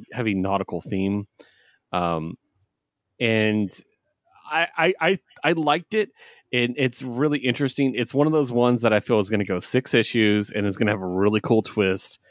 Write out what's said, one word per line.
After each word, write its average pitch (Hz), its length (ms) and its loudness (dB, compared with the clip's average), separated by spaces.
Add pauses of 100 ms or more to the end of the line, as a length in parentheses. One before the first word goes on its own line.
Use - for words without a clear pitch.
(120)
heavy 110 220 -2
nautical 95 460 -2
theme. 101 460 -4 (640)
Um, 85 420 -4 (840)
and 107 520 0 (800)
I, 165 280 -2
I, 175 240 2
I, 180 180 2 (240)
I 160 100 2
liked 160 420 0
it. 214 160 -2 (420)
And 123 240 0
it's 131 260 -2
really 135 360 -2
interesting. 131 580 0
It's 117 180 -4
one 143 120 4
of 156 60 2
those 143 200 0
ones 120 300 2
that 113 100 4
I 104 80 4
feel 113 180 2
is 98 120 0
gonna 104 140 0
go 92 140 -2
six - 360 -2
issues 107 560 2
and 104 160 -2
is 98 100 -2
gonna 104 160 0
have 98 80 -4
a 95 60 -6
really 101 340 2
cool 110 220 2
twist 95 560 -2 (120)